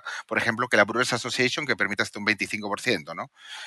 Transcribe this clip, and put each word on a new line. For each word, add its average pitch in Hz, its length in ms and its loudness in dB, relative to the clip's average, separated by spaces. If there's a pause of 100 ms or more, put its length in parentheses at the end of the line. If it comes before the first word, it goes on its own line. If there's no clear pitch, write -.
(280)
por 107 100 0
ejemplo, 113 300 0
que 117 80 4
la 104 80 10
Brewers 117 280 0
Association, 127 540 0
que 127 80 2
permite 101 300 0
hasta 107 160 -10
un 104 40 -4
veinticinco 104 440 0
por 101 120 -4
ciento, 82 360 -2
¿no? 113 160 -10 (340)